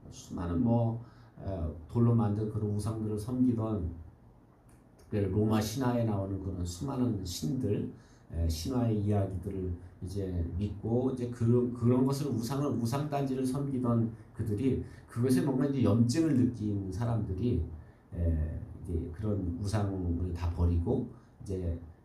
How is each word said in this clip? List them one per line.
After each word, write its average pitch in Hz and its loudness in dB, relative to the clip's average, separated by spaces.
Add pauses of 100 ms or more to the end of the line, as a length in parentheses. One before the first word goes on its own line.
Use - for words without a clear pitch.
(120)
수많은 - -4
뭐, 117 2 (380)
에, - -8 (420)
돌로 117 6
만든 104 2
그런 104 2
우상들을 107 -2
섬기던 110 0 (1080)
특별히 98 -2
로마 107 4
신화에 120 0
나오는 98 -2
그런 90 -4
수많은 113 -2
신들, - -2 (400)
에, 82 0
신화의 113 0
이야기들을 92 -2 (300)
이제 90 -4 (120)
믿고 113 0
이제 120 -4
그, 120 4
그런 127 6
것을 139 0
우상을, 127 -2
우상단지를 131 0
섬기던 123 0 (220)
그들이 104 0 (240)
그것에 127 2
뭔가 143 2
이제 135 2
염증을 123 4
느낀 104 0
사람들이, 117 0 (500)
에, 80 0 (240)
이제 82 -4
그런 95 -2
우상을 92 -2
다 85 -2
버리고 85 2 (320)
이제 92 -4 (260)